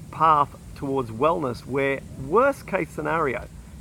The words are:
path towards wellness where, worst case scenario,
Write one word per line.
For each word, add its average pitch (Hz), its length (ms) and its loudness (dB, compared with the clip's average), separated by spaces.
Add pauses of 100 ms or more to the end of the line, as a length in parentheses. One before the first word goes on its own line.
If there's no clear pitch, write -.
path 156 400 6 (260)
towards 135 360 -2
wellness 139 540 0
where, 139 360 0 (240)
worst 247 420 2
case 185 220 -2
scenario, 151 580 -2 (340)